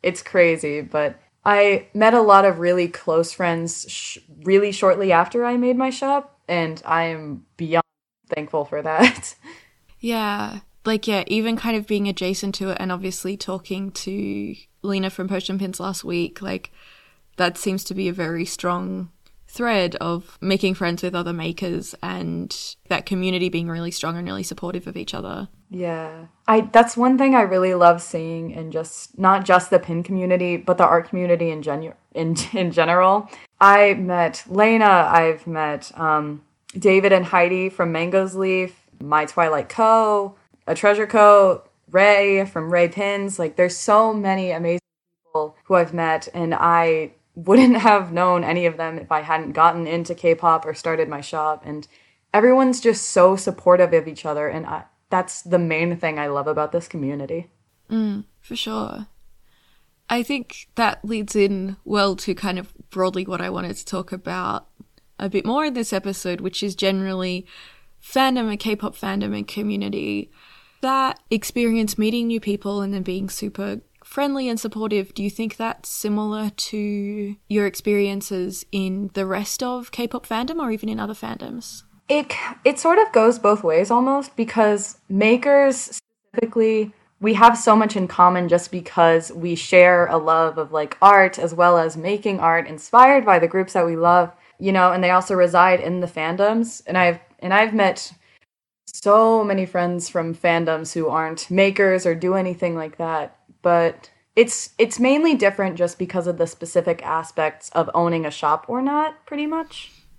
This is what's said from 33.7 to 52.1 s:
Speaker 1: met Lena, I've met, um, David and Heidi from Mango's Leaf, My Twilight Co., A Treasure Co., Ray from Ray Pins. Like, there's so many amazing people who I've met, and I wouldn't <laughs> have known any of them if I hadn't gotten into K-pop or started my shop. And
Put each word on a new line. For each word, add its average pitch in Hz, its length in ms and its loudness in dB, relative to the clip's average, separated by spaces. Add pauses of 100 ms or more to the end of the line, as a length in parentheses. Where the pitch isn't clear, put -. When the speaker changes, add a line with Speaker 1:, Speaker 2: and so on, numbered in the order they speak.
Speaker 1:
met 175 540 -2
Lena, 208 600 4
I've 160 360 2
met, 156 520 -6
um, 151 440 -2 (360)
David 196 340 4
and 185 120 4
Heidi 185 440 0
from 170 240 -4
Mango's 180 420 -2
Leaf, 185 400 -2 (280)
My 151 240 0
Twilight 156 420 -2
Co., 220 680 2 (300)
A 165 80 -2
Treasure 208 320 2
Co., 208 560 6 (280)
Ray 196 560 4
from 170 260 -6
Ray 175 160 4
Pins. 196 500 -6
Like, 160 180 -4
there's 180 200 2
so 220 380 4
many 190 380 -2
amazing 170 260 -2 (480)
people 151 380 -6
who 190 100 0
I've 170 200 2
met, 160 380 -2
and 165 220 -4
I 165 580 2 (220)
wouldn't 240 420 6
<laughs> - 20 -2
have 196 340 4
known 175 320 0
any 175 220 0
of 160 100 0
them 160 220 -8
if - 140 -14
I 156 100 0
hadn't 160 300 -4
gotten 165 340 2
into 170 280 -6
K-pop 165 500 2
or 156 100 -8
started 160 340 -4
my 147 120 -10
shop. 156 460 -6
And 151 200 -12 (460)